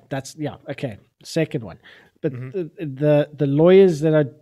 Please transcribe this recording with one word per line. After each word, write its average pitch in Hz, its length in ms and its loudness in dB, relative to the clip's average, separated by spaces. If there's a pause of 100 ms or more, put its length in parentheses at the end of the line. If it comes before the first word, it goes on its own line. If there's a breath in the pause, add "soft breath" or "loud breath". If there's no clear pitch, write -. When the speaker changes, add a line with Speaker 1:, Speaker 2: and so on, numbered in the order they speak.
Speaker 1:
That's, - 260 -12
yeah. 151 200 -10 (120)
Okay. 131 300 -12 (260)
Second - 400 -6
one. 98 140 -18 (440 loud breath)
But 151 120 -6
Speaker 2:
Mm-hmm. 127 180 -14
Speaker 1:
the, 170 340 -10 (180)
the, 147 340 2
the 151 100 -2
lawyers 170 520 4
that 156 160 0
are 147 160 0 (100)